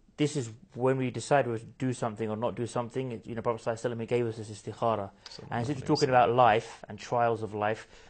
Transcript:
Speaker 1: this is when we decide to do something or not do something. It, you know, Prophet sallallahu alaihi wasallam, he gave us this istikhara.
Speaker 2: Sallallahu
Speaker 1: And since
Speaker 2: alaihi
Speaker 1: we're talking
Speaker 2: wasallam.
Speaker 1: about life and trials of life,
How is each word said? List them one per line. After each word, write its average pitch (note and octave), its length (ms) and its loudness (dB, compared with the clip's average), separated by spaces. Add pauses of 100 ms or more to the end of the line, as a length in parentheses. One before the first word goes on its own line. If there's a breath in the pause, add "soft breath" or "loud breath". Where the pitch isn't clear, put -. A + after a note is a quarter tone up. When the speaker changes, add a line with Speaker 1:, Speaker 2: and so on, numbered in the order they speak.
(160)
Speaker 1:
this D3 200 0
is B2 120 -4 (260)
when C3 220 2
we C3 140 -2
decide B2 340 2
to A#2 140 -2 (180)
do C3 160 -2
something A2 380 -4
or G#2+ 60 -4
not G#2+ 180 -4
do F#2+ 140 -4
something. B2+ 420 -6
It, A2+ 160 -10
you A#2 80 -10
know, A2+ 80 -8
Prophet A#2 220 -2
sallallahu A#2 100 -2
alaihi A#2+ 220 -4
wasallam, A#2 40 -6
he A2+ 60 -6
gave A#2+ 220 0
us A2 80 -6
this A2 120 -10
istikhara. G#2+ 640 -2 (180)
Speaker 2:
Sallallahu - 220 -18
Speaker 1:
And A#2 160 -2
since A#2+ 120 -4
Speaker 2:
alaihi - 40 -10
Speaker 1:
we're - 60 -12
talking D3 200 4
Speaker 2:
wasallam. B2+ 40 2
Speaker 1:
about B2 180 8
life A#2 580 4
and G#2 100 -12
trials A#2 440 0
of G2+ 100 -8
life, G#2+ 360 -2 (220 loud breath)